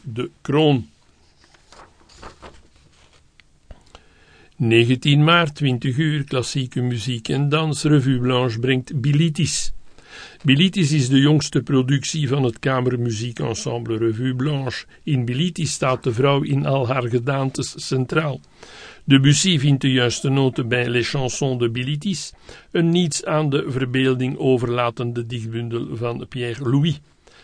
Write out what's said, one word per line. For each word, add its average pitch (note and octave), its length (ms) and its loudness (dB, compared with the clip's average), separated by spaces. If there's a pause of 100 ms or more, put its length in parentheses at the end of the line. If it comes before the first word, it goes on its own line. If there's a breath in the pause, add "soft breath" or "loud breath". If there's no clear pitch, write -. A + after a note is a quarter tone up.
De A#2 280 -8 (100)
Kroon. C#3+ 480 2 (3750 soft breath)
Negentien B2 680 4
maart, E3 300 4
twintig B2+ 420 -2
uur, D3+ 280 -2
klassieke B2+ 580 -4
muziek A#2+ 460 -4
en C3+ 200 0
dans. D3+ 340 -2
Revue C3+ 380 4
Blanche B2 380 0
brengt B2+ 420 0
Bilitis. D3 720 0 (720 loud breath)
Bilitis D#3 480 0
is C#3 160 0
de C3+ 100 2
jongste C#3+ 440 0
productie C#3 680 -2
van C3+ 140 0
het A#2+ 160 -2
kamermuziekensemble A#2+ 1400 -4
Revue A2+ 380 -2
Blanche. C3+ 520 -4 (160 soft breath)
In C3 220 0
Bilitis D3 480 -2
staat C3 300 -2
de B2+ 100 0
vrouw C#3 300 2
in C#3+ 240 0
al C#3 220 0
haar C3 200 -2
gedaantes C3 760 -2
centraal. C3+ 540 -2 (640 loud breath)
Debussy D3 540 6
vindt C#3 220 4
de C3+ 120 2
juiste B2 360 0
noten C3+ 400 2
bij B2 200 0
Les A#2+ 220 0
Chansons B2+ 480 -2
de A#2+ 120 2
Bilitis, D3 600 -4 (380 loud breath)
een E3+ 180 2
niets E3+ 360 2
aan D#3 260 0
de C#3 180 0
verbeelding C3 680 0
overlatende A#2+ 920 0
dichtbundel A#2 680 -6
van A#2+ 320 -6
Pierre A#2+ 420 -4
Louis. C#3+ 300 2 (440 soft breath)